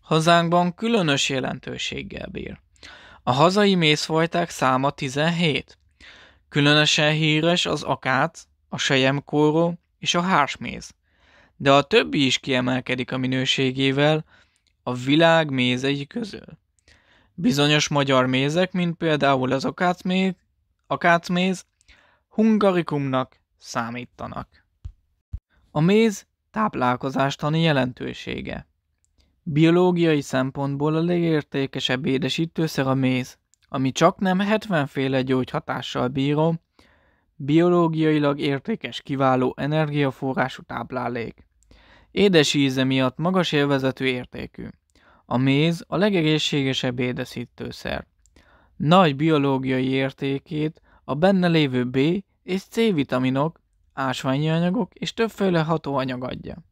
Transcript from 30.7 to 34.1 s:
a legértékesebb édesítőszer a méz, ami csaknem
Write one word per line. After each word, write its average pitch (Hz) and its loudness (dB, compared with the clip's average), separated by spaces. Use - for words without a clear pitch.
a 160 0
legértékesebb 151 -2
édesítőszer 135 -2
a 131 0
méz, 131 -2
ami 131 -2
csaknem 185 2